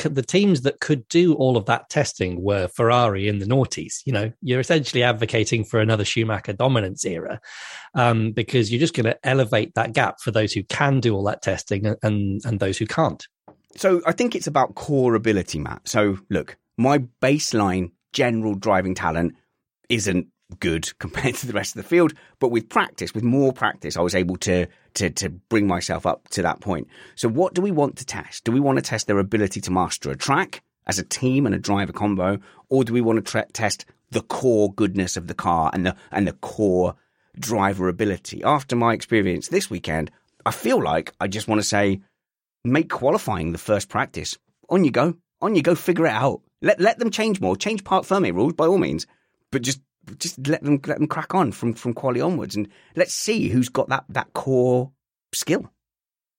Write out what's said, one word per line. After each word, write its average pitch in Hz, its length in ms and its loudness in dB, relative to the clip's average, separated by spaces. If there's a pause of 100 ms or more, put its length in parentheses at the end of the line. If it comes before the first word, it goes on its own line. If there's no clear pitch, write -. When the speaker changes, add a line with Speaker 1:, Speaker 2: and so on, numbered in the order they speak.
Speaker 1:
the 135 160 -2
teams 185 380 4
that 135 180 0
could 139 260 -2
do 170 280 4
all 131 220 2
of 101 100 -2
that 120 220 0
testing 90 540 -2
were 98 240 0
Ferrari 113 640 2
in 104 100 0
the 98 80 -4
noughties. 123 580 -2
You 135 80 -4
know, 110 200 -2 (100)
you're 123 160 0
essentially 131 460 2
advocating 113 580 0
for 117 160 -2
another 110 260 2
Schumacher 110 480 -2
dominance 113 520 0
era, 95 360 -6 (540)
um, 113 380 2
because 113 400 0
you're 120 80 0
just 170 140 0
gonna 117 280 0
elevate 123 540 0
that 113 160 0
gap - 280 0
for 117 120 -4
those 110 200 2
who 98 120 -4
can 139 340 2
do 117 160 2
all 98 120 -2
that - 160 -4
testing 98 440 -2
and, 104 160 0
and, 101 420 0
and 113 140 -2
those 95 180 -2
who 110 100 -4
can't. 120 380 -2 (520)
Speaker 2:
So 185 280 2
I 160 60 2
think 240 240 0
it's - 140 -6
about 139 260 0
core 127 400 2
ability, 107 460 0
Matt. - 260 -10
So 104 320 2 (100)
look, 82 280 -4 (200)
my 131 280 2 (180)
baseline 101 680 0 (220)
general 113 400 0
driving 95 420 2
talent 82 380 0 (540)
isn't 95 380 0 (320)
good 82 340 -2
<laughs> - 60 -20
compared 127 380 -4
to - 100 -10
the 123 60 -6
rest 104 240 -4
of 104 60 -10
the - 60 -16
field, 170 260 4 (260)
but 131 80 4
with 117 200 0
practice, - 460 -2
with 107 80 -4
more 135 300 4
practice, 110 440 -4
I - 40 0
was 87 140 2
able 92 240 0
to, 90 280 0 (280)
to, 92 160 -2
to 92 180 -6
bring 101 380 -2
myself 90 400 -2
up - 220 -4
to - 140 -4
that 82 180 -2
point. 85 280 -4 (280)
So - 120 0
what 156 240 0
do 180 80 -2
we 202 100 0
want 147 260 0
to - 100 -14
test? - 380 -12
Do 113 80 0
we 131 80 4
want 135 180 2
to - 40 0
test - 260 -4
their 101 100 2
ability 98 440 0
to - 80 -6
master 90 400 -2
a 69 60 -6
track 147 460 -2 (240)
as 92 120 -4
a 90 60 -4
team 131 400 0
and 101 100 2
a 90 40 0
driver 98 340 -2
combo, 101 460 0 (320)
or 135 120 4
do 117 120 -2
we 120 80 2
want 113 200 2
to - 80 -12
tra-, - 220 -4
test - 320 -4 (260)
the - 120 -2
core 107 500 2
goodness 98 460 -2
of 87 80 -8
the 82 80 -10
car 82 400 0
and 92 100 -2
the, 92 120 -2 (160)
and 101 140 0
the 78 60 -2
core 90 600 0 (440)
driver 98 500 0
ability? 90 540 -4
After 139 320 0
my 117 200 2
experience 95 540 0
this 196 200 -2
weekend, 80 420 -4 (360)
I - 60 0
feel 226 300 0
like 82 380 -2
I 95 60 -2
just 101 220 -6
want 107 120 2
to 101 80 -2
say, 101 320 2 (640)
make 139 260 0
qualifying 107 600 2
the 87 60 -6
first 101 300 0
practice. - 480 -4 (340)
On 185 120 4
you 147 80 4
go. 143 260 2 (240)
On 214 140 0
you 170 80 4
go. 170 140 4
Figure 175 300 2
it 131 60 2
out. 110 280 0 (220)
Let, 160 180 4
let 226 180 4
them 233 120 0
change 214 300 -2
more. 180 160 0
Change 214 280 -4
Parc 190 200 0
Fermé 190 280 0
rules 117 220 0
by 160 120 2
all 185 120 4
means, 80 280 -2 (460)
but 131 100 -2
just, 131 180 -4 (380)
just - 300 -10
let 156 160 -2
them, 143 200 2
let 147 140 -4
them 151 80 0
crack 151 260 -6
on 160 200 2
from, 117 220 -4
from 120 200 -6
quali 123 260 -2
onwards, 135 360 -2
and 101 120 -4 (280)
let's 175 180 0
see 220 340 -2
who's 123 200 2
got - 200 -2
that, 135 200 -2
that - 240 -6
core 127 580 0 (420)
skill. - 380 -2 (680)